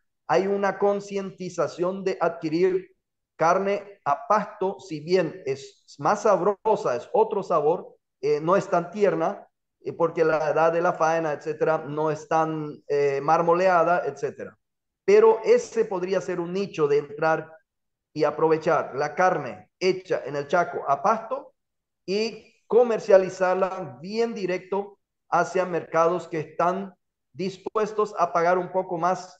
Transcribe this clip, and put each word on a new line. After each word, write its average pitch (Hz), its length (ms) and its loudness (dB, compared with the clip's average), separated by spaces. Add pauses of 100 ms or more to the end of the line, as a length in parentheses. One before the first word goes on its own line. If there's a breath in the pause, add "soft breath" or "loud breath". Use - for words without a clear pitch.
(260)
hay 175 200 2
una 196 320 -2
concientización 196 1300 -4
de 185 160 -4
adquirir 170 760 -2 (400)
carne 190 720 0
a 143 240 -2
pasto, 190 500 -2
si 151 220 -12
bien 160 460 0
es - 520 -10
más 160 260 0
sabrosa, 196 720 2
es - 180 -10
otro 214 280 0
sabor, 165 540 0 (240)
eh, 147 220 0
no 175 140 2
es 190 120 -2
tan 175 220 0
tierna, 185 580 0 (320)
eh, - 140 -10
porque 165 280 0
la 156 280 2
edad 156 200 4
de 170 120 0
la 180 100 0
faena, 160 400 0
etcétera, 156 540 -2
no 151 240 -2
es 151 180 -8
tan, 156 600 -2
eh, 143 340 2
marmoleada, 170 840 4
etcétera. 127 500 -8 (520)
Pero 220 380 6
ese 226 420 2
podría 185 340 -2
ser 180 200 -6
un 175 120 -6
nicho 180 360 0
de 143 100 4
entrar 156 520 -2 (640)
y 151 120 0
aprovechar 156 720 2
la 147 180 -4
carne 156 560 0 (100)
hecha 180 460 -2
en 143 100 -6
el 143 100 -6
Chaco - 400 -2
a 143 160 0
pasto 226 440 -2 (640)
y 214 440 -6 (120)
comercializarla 190 1300 2
bien 220 320 -4
directo 190 680 -6 (300)
hacia 175 380 0
mercados 165 600 0
que 160 140 -8
están 185 540 -4 (400)
dispuestos 202 840 -4
a 175 140 0
pagar 175 240 2
un 180 160 -4
poco 185 240 -4
más 180 440 -4